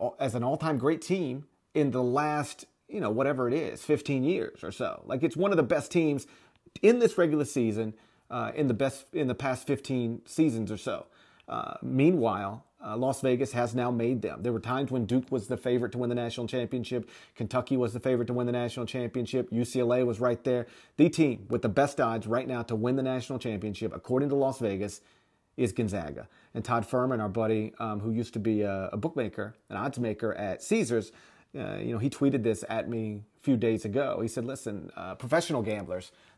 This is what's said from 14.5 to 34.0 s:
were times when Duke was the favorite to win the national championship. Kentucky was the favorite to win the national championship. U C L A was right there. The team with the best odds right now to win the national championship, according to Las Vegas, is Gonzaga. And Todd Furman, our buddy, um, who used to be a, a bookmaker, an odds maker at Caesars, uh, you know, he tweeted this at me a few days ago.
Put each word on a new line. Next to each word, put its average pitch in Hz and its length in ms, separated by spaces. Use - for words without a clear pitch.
were 110 60
times 127 300
when 127 160
Duke 123 260
was 117 160
the 123 100
favorite 123 340
to 123 60
win 123 120
the 120 60
national 117 320
championship. 123 640
Kentucky 123 400
was 120 160
the 120 80
favorite 120 280
to 123 60
win 123 140
the 120 60
national 120 320
championship. 123 680
U 117 140
C 127 160
L 120 120
A 127 100
was 117 160
right 120 260
there. 123 200
The 160 140
team 123 400
with 120 120
the 117 80
best 139 300
odds 113 260
right 120 220
now 127 160
to 117 120
win 120 200
the 135 80
national 131 360
championship, 104 540
according 131 360
to 139 60
Las 135 240
Vegas, 101 420
is 123 160
Gonzaga. 90 560
And 113 100
Todd 117 220
Furman, 127 340
our 107 80
buddy, 110 520
um, 107 200
who 110 120
used 113 220
to 113 60
be 104 220
a, 98 320
a 104 40
bookmaker, 110 580
an 101 60
odds 127 240
maker 110 360
at 98 280
Caesars, 120 480
uh, 101 200
you 113 140
know, 117 60
he 123 120
tweeted 135 340
this 110 260
at 110 180
me 107 360
a - 60
few 131 140
days 110 260
ago. 123 380